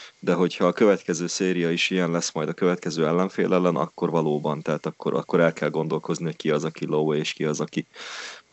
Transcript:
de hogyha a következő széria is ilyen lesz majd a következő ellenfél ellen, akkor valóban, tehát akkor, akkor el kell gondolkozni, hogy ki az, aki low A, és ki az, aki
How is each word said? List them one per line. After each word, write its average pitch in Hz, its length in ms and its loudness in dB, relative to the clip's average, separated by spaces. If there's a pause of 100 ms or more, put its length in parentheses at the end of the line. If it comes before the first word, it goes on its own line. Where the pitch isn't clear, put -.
(200)
de - 140 0
hogyha 90 340 2
a 87 60 2
következő 90 540 2
széria 87 440 0
is 85 180 0
ilyen 90 220 0
lesz 85 200 -2
majd 78 180 -2
a 85 40 -4
következő 85 520 0
ellenfél 92 480 0
ellen, 90 220 2
akkor 82 340 -2
valóban, 78 520 0
tehát 78 240 -4
akkor, - 280 -4
akkor 82 260 0
el 82 140 6
kell - 160 -2
gondolkozni, 80 560 -2
hogy 80 100 -4
ki - 140 -4
az, 76 140 2
aki 80 220 -6
low 78 260 2
A, 76 40 2
és 78 180 -2
ki 78 120 -4
az, 76 140 -2
aki - 260 -4 (680)